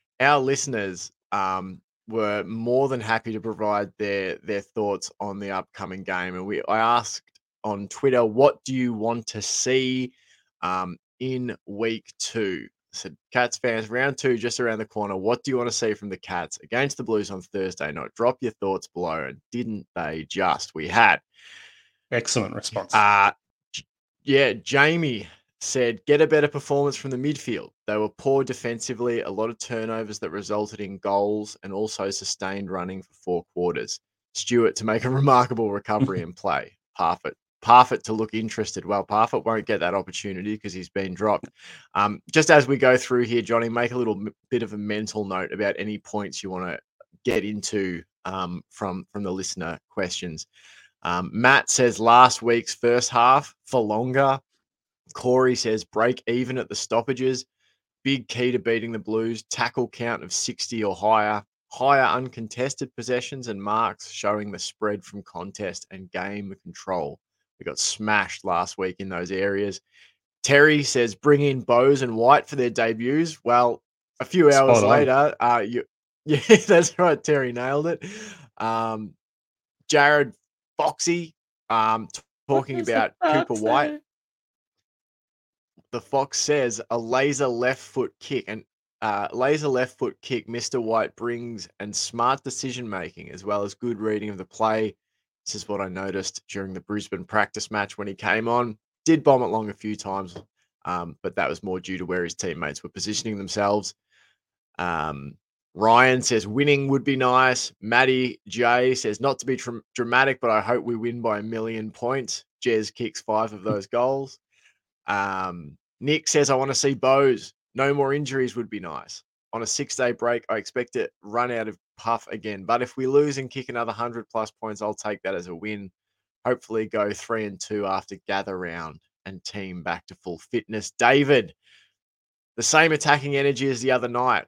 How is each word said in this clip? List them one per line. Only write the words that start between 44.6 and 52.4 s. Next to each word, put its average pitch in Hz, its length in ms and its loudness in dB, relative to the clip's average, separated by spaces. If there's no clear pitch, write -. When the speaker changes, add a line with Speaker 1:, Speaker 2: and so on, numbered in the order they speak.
Speaker 1:
of 104 100 -10
a 107 60 -10
mental 104 460 -4
note 92 280 -4
about 98 240 0
any 104 220 -6
points - 420 -8
you 98 80 -10
wanna 90 300 -8
get 107 220 0
into, 98 560 -4
um, 92 460 -6
from, 92 420 -8
from 104 80 -8
the 98 100 -4
listener 90 460 -8
questions. 90 580 -8
Um, 87 300 -2
Matt 123 360 6
says, 117 300 2
"Last 120 420 8